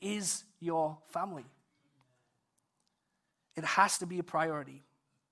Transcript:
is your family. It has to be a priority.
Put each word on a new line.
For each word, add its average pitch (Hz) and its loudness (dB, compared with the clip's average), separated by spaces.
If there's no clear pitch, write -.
is 196 -2
your 160 0
family. 170 -6
It 160 -6
has 196 4
to 185 -4
be 175 -2
a 170 -4
priority. 151 -2